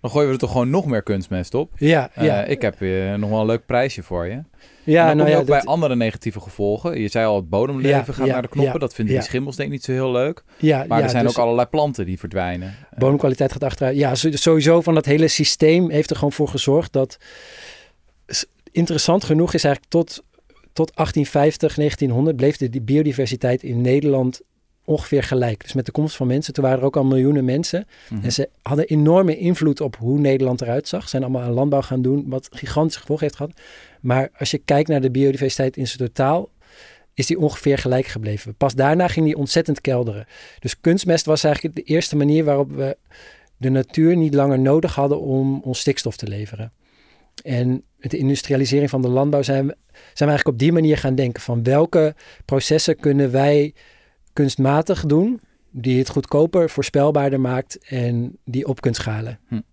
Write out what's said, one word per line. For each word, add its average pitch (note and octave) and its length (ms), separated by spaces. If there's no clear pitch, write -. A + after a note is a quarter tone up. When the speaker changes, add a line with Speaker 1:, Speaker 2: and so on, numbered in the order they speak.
Speaker 1:
dan A#2+ 100
gooien D3 160
we C3 80
er B2+ 60
toch - 120
gewoon B2+ 180
nog E3 160
meer A2+ 160
kunstmest F#2+ 520
op. C#3+ 220
Speaker 2:
Ja, D3+ 380
Speaker 1:
Eh, - 100
Speaker 2:
ja. G#2 200
Speaker 1:
ik - 180
heb, G#2 200
eh, F#2+ 320
nog G#2 160
wel A2 100
een A2 60
leuk A2+ 200
prijsje B2 360
voor F2 240
je. A#2+ 160
Speaker 2:
Ja, D#3 180
Speaker 1:
En E3 40
dan D#3 100
Speaker 2:
nou - 0
Speaker 1:
kom D3+ 100
je D3+ 60
Speaker 2:
ja, D#3 60
Speaker 1:
ook C#3 80
bij C#3+ 120
Speaker 2:
dat C3+ 80
Speaker 1:
andere D3 300
negatieve A2 440
gevolgen. A2+ 600
Je G#2 80
zei A2+ 180
al, G#2+ 100
het F#2 120
bodemleven C3 420
Speaker 2:
Ja, - 60
Speaker 1:
gaat C3+ 140
Speaker 2:
ja, C3+ 60
Speaker 1:
naar B2 100
de A#2+ 60
knoppen. C#3 240
Speaker 2:
ja, B2+ 60
Speaker 1:
Dat B2+ 160
vinden A2 200
Speaker 2:
ja. C3 60
Speaker 1:
die A2+ 80
schimmels C3 280
denk C#3 120
ik C#3+ 60
niet C3+ 100
zo C3 80
heel C3 180
leuk. B2+ 340
Speaker 2:
Ja, D3 320
Speaker 1:
Maar A#2 100
Speaker 2:
ja, A2 60
Speaker 1:
er - 60
zijn A#2+ 140
Speaker 2:
dus A#2 120
Speaker 1:
ook A#2+ 80
allerlei A#2+ 240
planten D3 380
die F#2 120
verdwijnen. F2+ 560
Speaker 2:
bodemkwaliteit C3+ 540
gaat C3+ 120
achteruit. C3+ 320
Ja, C#3 180
zo-, D#3+ 180
sowieso D#3+ 480
van E3 140
dat D#3+ 100
hele D3+ 240
systeem D#3+ 600
heeft D3+ 200
er D#3 60
gewoon D3 160
voor D3 160
gezorgd C#3+ 440
dat, C3+ 260
s-, - 180
interessant E3+ 540
genoeg D#3+ 300
is - 100
eigenlijk C#3+ 300
tot, - 280
tot - 240
achttien D3+ 300
vijftig, D3+ 500
negentienhonderd C#3+ 600
bleef C3+ 200
de, C3 140
die B2+ 120
biodiversiteit B2+ 800
in A#2+ 180
Nederland C3 600
ongeveer D3+ 380
gelijk. B2 400
Dus - 100
met C3 140
de - 60
komst D3+ 240
van C3 100
mensen, C3+ 260
toen C#3 120
waren C3 140
er B2 60
ook C3+ 120
al C#3 80
miljoenen C3+ 400
mensen. D#3 420
Speaker 1:
Mhm. G#2 140
Speaker 2:
En A#2+ 80
ze - 160
hadden C#3+ 240
enorme D#3+ 520
invloed D#3+ 420
op C#3+ 160
hoe B2 220
Nederland C3+ 420
eruit B2+ 280
zag. F#3+ 140
Ze - 60
zijn C3 140
allemaal B2+ 200
aan A#2+ 100
landbouw C#3 300
gaan B2+ 200
doen, C#3 260
wat C3 220
gigantische - 500
gevolgen D3+ 240
heeft C#3+ 140
gehad. D3+ 140
Maar C3 280
als C3+ 120
je D3 80
kijkt D3 300
naar D3 120
de C3 100
biodiversiteit C3+ 680
in C3 100
zijn - 120
totaal, D3 420
is - 120
die E3+ 120
ongeveer D3 400
gelijk B2+ 280
gebleven. G#2+ 480
Pas C3+ 200
daarna D#3 340
ging D#3+ 180
die D3+ 100
ontzettend D3+ 440
kelderen. A2+ 460
Dus - 220
kunstmest E3+ 460
was D#3 180
eigenlijk D3+ 320
de - 60
eerste D#3 340
manier D3 280
waarop C#3+ 280
we C3+ 240
de B2+ 140
natuur D#3+ 460
niet D#3+ 180
langer C#3 240
nodig D3 360
hadden C#3+ 260
om C3+ 440
ons B2+ 160
stikstof - 360
te - 120
leveren. G#2+ 440
En B2+ 380
met - 140
de - 80
industrialisering C#3 720
van C3 120
de B2 60
landbouw C#3 340
zijn C3+ 240
we, C#3+ 100
zijn - 100
we - 240
eigenlijk D3 220
op B2 100
die D3 140
manier D#3+ 260
gaan C3+ 160
denken B2+ 280
van A#2 200
welke D3+ 520
processen D#3 560
kunnen C#3 300
wij C#3+ 440
kunstmatig C#3+ 760
doen F#3+ 340
die B2+ 280
het C3 100
goedkoper, D#3+ 600
voorspelbaarder C#3+ 680
maakt B2+ 380
en A#2+ 560
die B2+ 220
op C3+ 140
kunt A#2+ 160
schalen. G#2+ 420
Speaker 1:
Hm. A2+ 120